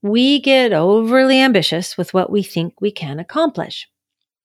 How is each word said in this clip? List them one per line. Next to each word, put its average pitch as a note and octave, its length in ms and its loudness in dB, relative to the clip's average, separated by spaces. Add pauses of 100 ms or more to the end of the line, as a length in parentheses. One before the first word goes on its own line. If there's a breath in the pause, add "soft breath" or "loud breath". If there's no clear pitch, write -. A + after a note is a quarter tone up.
we B3+ 380 2
get B3+ 340 2
overly A#3+ 640 2
ambitious F#3+ 580 0
with F3+ 160 -6
what F#3 180 0
we G3+ 100 0
think F3 400 -6
we G#3 100 -2
can D3+ 280 -10
accomplish. - 680 -6 (580)